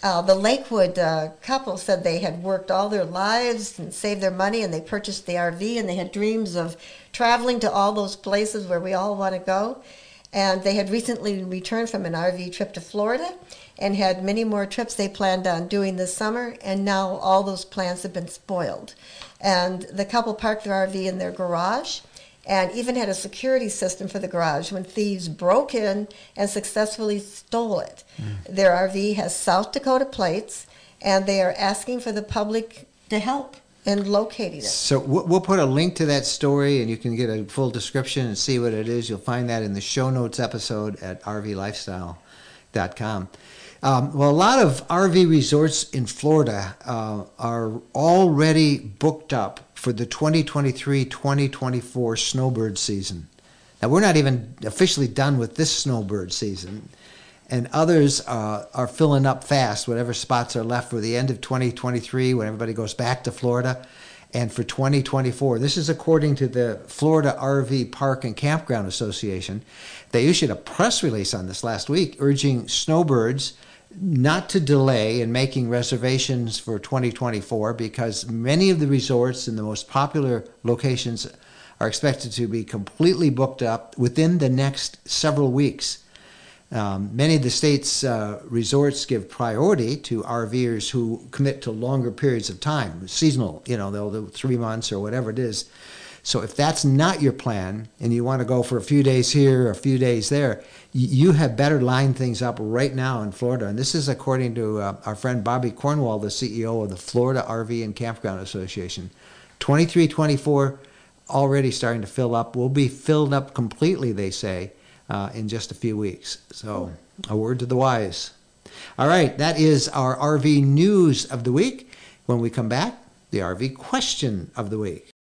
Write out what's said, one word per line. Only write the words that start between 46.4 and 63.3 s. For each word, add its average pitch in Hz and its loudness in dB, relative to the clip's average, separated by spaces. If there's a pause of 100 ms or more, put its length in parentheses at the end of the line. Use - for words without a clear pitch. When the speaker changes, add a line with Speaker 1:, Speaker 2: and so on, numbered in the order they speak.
Speaker 2:
uh, 110 -6 (160)
are 117 -2 (240)
already 156 6
booked 147 -2
up 104 -4 (120)
for - -4
the 113 -2
twenty 156 2
twenty-three, 139 0
twenty 139 0
twenty-four 123 -2
snowbird 113 -2
season. 92 -6 (540)
Now, 113 0
we're 160 6
not 196 4
even 131 2
officially 139 0
done 139 2
with 113 -2
this 156 0
snowbird 101 -2
season, 95 -8 (640)
and 123 -2
others, 156 4
uh, 107 -4
are 127 -2
filling 143 4
up 131 0
fast, 127 0
whatever 120 -2
spots 120 -2
are 113 -2
left 120 -4
for 117 -4
the 113 -2
end 131 0
of 117 -4
twenty 127 -2
twenty-three, 127 -2
when 110 0
everybody 110 -4
goes 110 -6
back 127 -2
to 120 -4